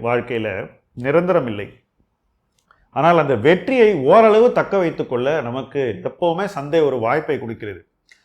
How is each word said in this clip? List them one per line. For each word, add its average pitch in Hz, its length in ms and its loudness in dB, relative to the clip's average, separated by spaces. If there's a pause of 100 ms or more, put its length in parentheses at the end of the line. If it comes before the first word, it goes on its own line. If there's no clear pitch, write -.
வாழ்க்கையில 117 460 -2 (460)
நிரந்தரம் 160 520 0
இல்லை. 104 220 -8 (1300)
ஆனால் 165 220 4
அந்த 139 160 0
வெற்றியை 185 600 2
ஓரளவு 214 580 4
தக்க - 260 -2
வைத்துக் 165 300 -2
கொள்ள 127 200 -2 (140)
நமக்கு 127 380 -8 (220)
எப்பவுமே 175 420 -4
சந்தை 165 360 -2
ஒரு 131 180 0
வாய்ப்பை 135 400 -2
கொடுக்கிறது. 104 420 -12 (440)